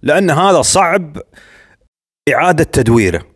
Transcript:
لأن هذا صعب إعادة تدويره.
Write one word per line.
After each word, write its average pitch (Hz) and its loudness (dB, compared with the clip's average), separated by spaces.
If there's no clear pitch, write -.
لأن 170 0
هذا 170 2
صعب 175 -2
إعادة 156 2
تدويره. 110 0